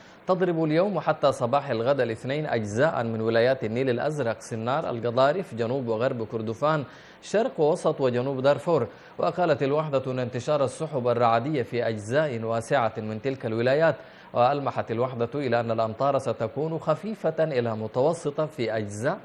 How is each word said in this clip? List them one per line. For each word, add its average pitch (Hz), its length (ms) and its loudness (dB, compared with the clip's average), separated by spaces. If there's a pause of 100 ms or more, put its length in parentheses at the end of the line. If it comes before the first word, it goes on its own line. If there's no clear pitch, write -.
(280)
تضرب 175 360 2
اليوم 165 360 2
حتى 151 320 2
صباح 135 380 0
الغد 123 320 2
الاثنين 127 440 -2
أجزاء 120 580 0
من 113 180 -2
ولايات 113 420 4
النيل 120 260 0
الأزرق، 131 500 -2
سنار، 123 500 -4
القضارف، 127 680 0
جنوب 117 320 -2
وغرب 117 400 -2
كردفان، 117 560 -2 (380)
شرق - 380 0
ووسط 156 420 2
وجنوب 131 400 0
دارفور. 139 460 2 (300)
وقالت 160 460 2
الوحدة 143 440 0
أن 127 120 -4
انتشار 127 440 0
السحب 131 440 -2
الرعدية 120 560 4
في 117 240 -2
أجزاء 117 560 0
واسعة 117 540 0
من 107 240 -6
تلك 135 240 -4
الولايات، 127 500 2 (380)
وألمحت 127 580 2
الوحدة 117 440 -2
إلى 123 240 0
أن 117 120 -2
الأمطار 113 460 0
ستكون 135 600 -4
خفيفة 165 640 -2
إلى 120 320 0
متوسطة 143 720 0
في 113 320 -2
أجزاء 110 480 -4